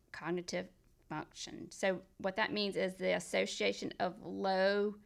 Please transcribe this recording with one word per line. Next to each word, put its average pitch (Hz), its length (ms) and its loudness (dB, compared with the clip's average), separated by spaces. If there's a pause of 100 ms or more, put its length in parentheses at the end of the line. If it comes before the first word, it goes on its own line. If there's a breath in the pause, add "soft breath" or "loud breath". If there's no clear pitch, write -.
(100)
cognitive 175 560 -2 (400)
function. - 600 -8
So 190 300 0 (180)
what 190 200 -2
that 220 140 2
means 202 240 0
is 185 200 0
the 185 200 2
association 202 840 0
of 185 160 0 (100)
low 196 680 2 (100)